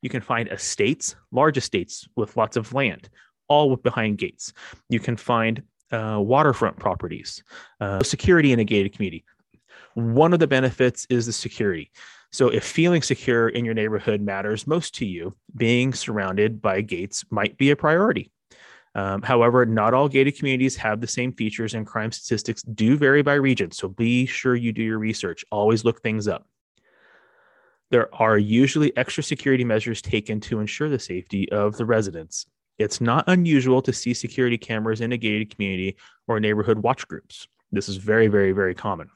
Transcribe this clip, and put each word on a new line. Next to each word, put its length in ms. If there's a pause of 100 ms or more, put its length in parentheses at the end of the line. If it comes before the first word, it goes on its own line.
You 80
can 100
find 280
estates, 640 (160)
large 260
estates 600
with 200
lots 200
of 160
land, 360 (380)
all 240
with, 140
behind 340
gates. 340 (360)
You 100
can 180
find, 460 (300)
uh, 280
waterfront 600
properties, 640 (360)
uh, 220
security 500
in 60
a 60
gated 280
community. 320 (680)
One 380
of 80
the 80
benefits 600
is 180
the 60
security. 600 (400)
So 160
if 160
feeling 380
secure 480
in 140
your 80
neighborhood 480
matters 460
most 300
to 100
you, 260 (240)
being 380
surrounded 680
by 200
gates 500
might 260
be 140
a 60
priority. 560 (640)
Um, 260
however, 420
not 300
all 140
gated 280
communities 380
have 260
the 60
same 260
features, 420
and 120
crime 240
statistics 520
do 340
vary 260
by 120
region. 360
So 160
be 400
sure 300
you 160
do 100
your 160
research. 540
Always 320
look 180
things 240
up. 220 (1400)
There 200
are 260
usually 580
extra 260
security 420
measures 380
taken 380
to 180
ensure 300
the 100
safety 540
of 240
the 100
residents. 600 (320)
It's 220
not 260
unusual 560
to 100
see 200
security 460
cameras 420
in 120
a 40
gated 380
community 420 (320)
or 100
neighborhood 400
watch 300
groups. 400 (240)
This 160
is 80
very, 320
very, 240
very 220
common. 420